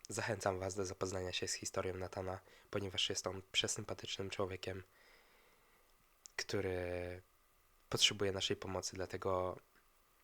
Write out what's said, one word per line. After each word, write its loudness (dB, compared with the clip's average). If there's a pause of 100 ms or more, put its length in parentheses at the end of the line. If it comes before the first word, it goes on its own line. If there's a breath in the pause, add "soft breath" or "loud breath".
zachęcam 0
was -2
do 2
zapoznania -2
się -2
z -2
historią -2
Natana, -4 (300 loud breath)
ponieważ 0
jest -2
on -2 (100)
przesympatycznym 0
człowiekiem, -2 (1500 loud breath)
który 0 (680)
potrzebuje 6
naszej 2
pomocy, -2
dlatego 0 (640)